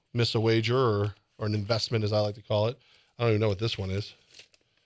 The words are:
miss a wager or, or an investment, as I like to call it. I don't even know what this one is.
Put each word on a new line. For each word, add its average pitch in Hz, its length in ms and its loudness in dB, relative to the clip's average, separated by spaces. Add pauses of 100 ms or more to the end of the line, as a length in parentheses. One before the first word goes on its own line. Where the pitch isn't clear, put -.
(140)
miss 120 220 0
a 113 40 0
wager 113 380 2
or, 104 360 2 (220)
or 110 100 -6
an 107 80 -2
investment, 107 500 -2
as 104 80 0
I 107 80 2
like 104 160 -2
to 107 60 -20
call 107 260 0
it. 127 100 -8 (400)
I 120 60 -2
don't 117 80 4
even 104 80 2
know 110 80 2
what 98 100 -2
this 113 180 -4
one 95 140 -6
is. 101 240 -6 (720)